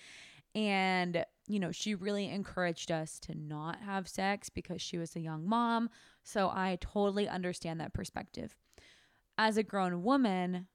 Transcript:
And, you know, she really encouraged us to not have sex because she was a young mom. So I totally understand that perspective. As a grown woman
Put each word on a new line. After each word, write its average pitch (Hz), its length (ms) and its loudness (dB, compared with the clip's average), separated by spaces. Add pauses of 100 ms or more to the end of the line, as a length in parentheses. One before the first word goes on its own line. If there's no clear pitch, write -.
(540)
And, 185 720 2 (220)
you 208 120 0
know, 180 140 0
she 214 220 -2
really 202 340 0
encouraged 180 600 -2
us 160 320 -2
to 160 140 -10
not 151 460 -6
have 196 260 -4
sex 196 420 -2
because - 320 -6
she - 160 -6
was 165 180 -6
a 170 40 -2
young 160 300 -2
mom. 233 400 2 (340)
So 196 240 2
I 185 320 0
totally 202 480 2
understand 180 540 -4
that - 120 -6
perspective. - 600 -6 (840)
As 220 200 4
a 220 60 4
grown 180 380 0
woman 185 720 2